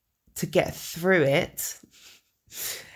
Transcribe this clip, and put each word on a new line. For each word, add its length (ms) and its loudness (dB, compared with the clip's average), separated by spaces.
to 100 -4
get 300 0
through 480 2
it 560 0